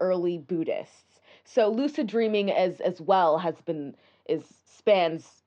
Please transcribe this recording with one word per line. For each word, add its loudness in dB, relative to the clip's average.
early 0
Buddhists. -6
So 2
lucid -2
dreaming 0
as, 0
as -4
well 4
has -4
been, -8
is, -4
spans 0